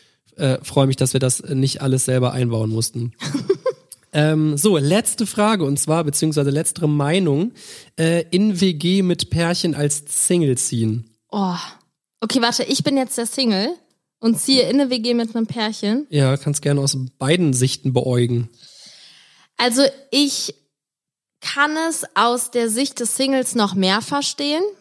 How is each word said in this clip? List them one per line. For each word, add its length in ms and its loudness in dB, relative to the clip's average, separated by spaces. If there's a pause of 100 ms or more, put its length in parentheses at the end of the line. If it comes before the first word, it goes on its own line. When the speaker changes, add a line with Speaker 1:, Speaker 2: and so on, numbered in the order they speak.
(360)
Speaker 1:
äh, 260 0
freu 240 2
mich, 120 0
dass 160 0
wir 80 2
das 200 0
nicht 400 -2
alles 240 0
selber 280 0
einbauen 360 0
mussten. 500 -4
Speaker 2:
<laughs> 40 -12 (880)
Speaker 1:
Ähm, 440 2
so, 180 2
letzte 500 0
Frage 380 0
und 160 0
zwar, 240 0
beziehungsweise 460 0
letztere 400 -2
Meinung. 640 0 (440)
Äh, 340 0
in 280 2
W 140 2
G 300 0
mit 260 0
Pärchen 440 0
als 300 -2 (240)
Single 300 2
ziehen. 480 -2 (260)
Speaker 2:
Oh. 240 -2 (640)
Okay, 220 0
warte, 240 0
ich 180 -2
bin 140 0
jetzt 200 -2
der 80 -4
Single 440 0 (500)
und 180 2
ziehe 260 2
in 180 2
eine 80 2
W 100 0
G 140 0
mit 200 0
einem 140 -2
Pärchen. 640 -2
Speaker 1:
Ja, 260 2
kannst 260 -4
gerne 200 0
aus 160 -2 (220)
beiden 340 2
Sichten 400 0
beäugen. 560 2 (1080)
Speaker 2:
Also 260 2 (280)
ich 440 0 (840)
kann 320 -2 (180)
es 140 -4 (120)
aus 360 0
der 180 0
Sicht 300 -2
des 160 -4
Singles 400 0
noch 200 2
mehr 260 2
verstehen 600 -4 (200)